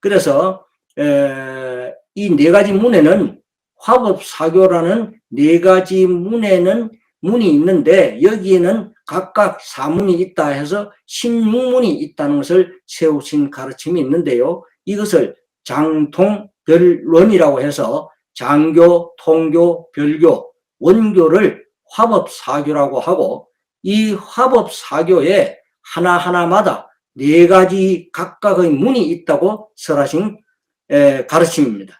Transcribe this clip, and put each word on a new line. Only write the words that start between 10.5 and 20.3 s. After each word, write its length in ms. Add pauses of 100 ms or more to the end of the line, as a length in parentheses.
십육 420
문이 500
있다는 400
것을 480
세우신 640
가르침이 500
있는데요. 640 (200)
이것을 500 (300)
장통별론이라고 2000
해서 500 (240)
장교, 840
통교, 720
별교, 580 (280)